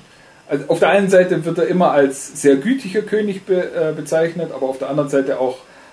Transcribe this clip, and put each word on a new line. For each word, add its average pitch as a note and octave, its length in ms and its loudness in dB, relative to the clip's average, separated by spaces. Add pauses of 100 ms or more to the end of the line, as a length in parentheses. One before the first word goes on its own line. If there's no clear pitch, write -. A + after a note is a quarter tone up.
(520)
also C#3+ 160 -4
auf D#3+ 120 -2
der E3+ 100 4
einen G3 180 2
Seite F3+ 380 4
wird E3 100 -4
er E3 100 0
immer F3+ 260 2
als C#3 500 0
sehr C#3 140 6
gütiger G#3 440 -2
König G#3 460 -4
be-, F3+ 280 0
äh, D#3+ 200 0
bezeichnet, E3 580 -2
aber C3+ 160 -4
auf C3+ 100 -6
der - 120 -6
anderen C#3+ 180 -2
Seite C3+ 320 0
auch C#3 160 -2 (360)